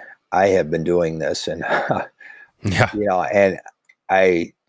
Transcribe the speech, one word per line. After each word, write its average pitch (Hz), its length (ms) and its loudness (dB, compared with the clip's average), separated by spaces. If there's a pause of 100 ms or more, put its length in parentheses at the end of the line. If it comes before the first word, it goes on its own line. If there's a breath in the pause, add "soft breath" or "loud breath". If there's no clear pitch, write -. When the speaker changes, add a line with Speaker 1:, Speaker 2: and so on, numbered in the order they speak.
(320 loud breath)
Speaker 1:
I 95 160 2
have 87 220 2
been 82 140 -2
doing 85 340 0
this, 78 300 -6
and 80 180 -8
<laughs> - 960 -8
Speaker 2:
Yeah. 87 300 0
Speaker 1:
you 104 140 -4
know, 92 160 0
and 95 360 2 (520)
I 92 420 2 (160)